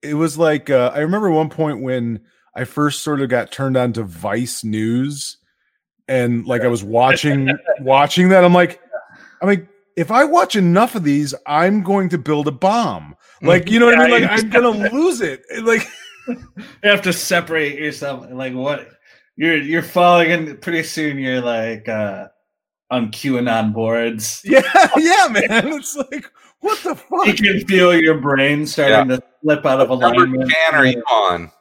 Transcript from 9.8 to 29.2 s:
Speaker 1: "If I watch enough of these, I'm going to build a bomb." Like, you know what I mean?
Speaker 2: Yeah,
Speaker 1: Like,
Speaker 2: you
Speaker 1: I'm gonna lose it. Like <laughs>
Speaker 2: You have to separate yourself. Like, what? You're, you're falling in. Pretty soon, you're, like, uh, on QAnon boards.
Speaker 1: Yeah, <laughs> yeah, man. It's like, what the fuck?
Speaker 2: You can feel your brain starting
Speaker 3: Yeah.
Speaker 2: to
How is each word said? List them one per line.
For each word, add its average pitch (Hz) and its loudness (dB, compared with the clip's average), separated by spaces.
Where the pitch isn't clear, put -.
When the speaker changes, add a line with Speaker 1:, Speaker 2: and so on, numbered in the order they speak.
Speaker 1:
"If 175 -4
I 247 4
watch 294 2
enough 196 2
of 202 -6
these, 143 -2
I'm 185 2
going 196 0
to 175 -2
build 147 -2
a 151 -2
bomb." 131 -2
Like, 170 2
you 226 4
know 240 8
what 240 6
I 247 6
mean? 240 4
Speaker 2:
Yeah, 180 0
Speaker 1:
Like, 214 0
Speaker 2:
you 220 -4
Speaker 1:
I'm - -8
gonna 214 2
lose 294 0
it. 147 -6
Like 226 0
<laughs> - -20
Speaker 2:
You - -6
have 202 4
to 185 -2
separate 160 -4
yourself. 139 -8
Like, 127 -10
what? 135 -6
You're, 160 0
you're 151 -2
falling 175 4
in. 160 -4
Pretty 170 -6
soon, 151 -6
you're, 127 -4
like, 113 -6
uh, 101 -6
on 120 -4
QAnon 117 -2
boards. 113 -4
Speaker 1:
Yeah, - 4
<laughs> - 2
yeah, 339 4
man. 220 0
It's 285 -10
like, 285 -10
what 415 -4
the 330 -6
fuck? 349 -4
Speaker 2:
You - 0
can 202 -2
feel 180 4
your 160 2
brain 143 0
starting 135 2
Speaker 3:
Yeah. 127 0
Speaker 2:
to 127 -10